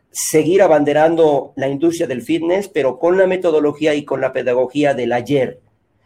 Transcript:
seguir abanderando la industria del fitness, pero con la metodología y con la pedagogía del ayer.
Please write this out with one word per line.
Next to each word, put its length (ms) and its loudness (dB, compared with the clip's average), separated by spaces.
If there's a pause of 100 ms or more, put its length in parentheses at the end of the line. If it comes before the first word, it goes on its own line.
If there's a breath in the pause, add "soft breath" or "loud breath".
(100)
seguir 520 0
abanderando 920 2
la 140 -4
industria 380 -2
del 160 -6
fitness, 460 -2
pero 300 -2
con 200 2
la 80 4
metodología 680 0
y 120 -6
con 160 -4
la 100 -2
pedagogía 640 0
del 180 -4
ayer. 480 -2 (460)